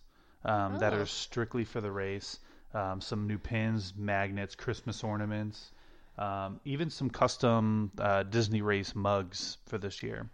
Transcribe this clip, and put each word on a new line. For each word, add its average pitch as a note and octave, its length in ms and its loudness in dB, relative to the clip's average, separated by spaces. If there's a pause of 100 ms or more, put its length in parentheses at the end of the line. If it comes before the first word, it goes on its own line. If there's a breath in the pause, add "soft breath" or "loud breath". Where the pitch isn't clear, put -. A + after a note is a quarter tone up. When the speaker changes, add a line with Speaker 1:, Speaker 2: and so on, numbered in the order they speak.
(460 soft breath)
Speaker 1:
um, G2 340 2
that A2 140 4
Speaker 2:
Oh. G#2 80 2
Speaker 1:
are G2+ 40 0
strictly A#2 600 -2
for A#2 160 -4
the G#2 100 -2
race. G2 480 -4 (340 soft breath)
Um, F#2+ 280 -2
some G#2+ 260 -2
new G#2 120 0
pins, A2 560 0
magnets, G2+ 580 0
Christmas - 500 -6
ornaments, G#2+ 680 -2 (460 soft breath)
um, G2 480 -4
even D3 240 -2
some C3 200 -2
custom, A2 880 4
uh, G2 260 4
Disney G#2+ 380 2
race G2+ 320 2
mugs G2 720 0
for - 120 -6
this F#2+ 260 -6
year. A2 300 -6